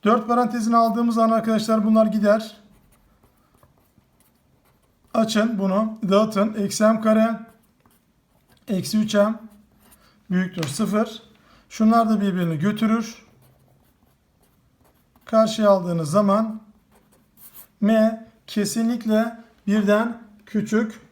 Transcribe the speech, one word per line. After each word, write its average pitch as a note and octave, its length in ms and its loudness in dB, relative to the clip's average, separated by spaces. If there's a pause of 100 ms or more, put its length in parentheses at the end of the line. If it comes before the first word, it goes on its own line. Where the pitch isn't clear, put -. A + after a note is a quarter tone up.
Dört A3+ 240 2
parantezini A#3 480 0
aldığımız A3+ 380 0
zaman A3+ 220 2
arkadaşlar A3 480 0
bunlar A3 220 4
gider. G#3+ 500 0 (2500)
Açın A3 440 0
bunu. G3 400 -2 (100)
Dağıtın. G#3 460 0
Eksi G3+ 300 -4
M A3 160 2
kare A3 400 0 (1300)
eksi G3+ 300 -2
üç G#3+ 160 -2
M G#3 200 2 (960)
büyüktür F3+ 380 -2
sıfır. G#3+ 580 -4 (420)
Şunlar A3 420 2
da G#3+ 100 0
birbirini F3 380 -2
götürür. G#3+ 680 -2 (2000)
Karşıya A3 460 2
aldığınız F3 400 0
zaman G#3 500 0 (1200)
M A3 460 2 (200)
kesinlikle A3+ 880 -2 (300)
birden G#3 560 0 (240)
küçük G#3+ 540 -2 (120)